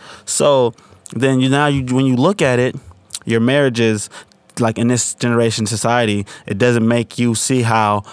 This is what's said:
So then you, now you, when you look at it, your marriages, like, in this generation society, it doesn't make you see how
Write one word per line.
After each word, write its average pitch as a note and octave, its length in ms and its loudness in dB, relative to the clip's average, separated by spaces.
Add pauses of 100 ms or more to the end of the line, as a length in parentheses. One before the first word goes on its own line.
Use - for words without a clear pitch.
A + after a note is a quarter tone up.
(260)
So C3+ 480 2 (420)
then C3 240 2
you, C3 80 2
now C#3+ 200 2
you, C3 280 -2
when C3+ 100 2
you B2+ 120 2
look F3+ 240 0
at B2+ 180 2
it, B2+ 160 -2 (480)
your A2+ 160 0
marriages, A#2 720 0 (500)
like, A2+ 180 0
in A#2 120 0
this B2 240 -2
generation A#2 520 0
society, G#2+ 600 -2 (200)
it G2+ 120 -6
doesn't A#2+ 280 2
make A#2 320 -2
you A#2+ 160 0
see B2+ 280 -2
how G#2+ 520 0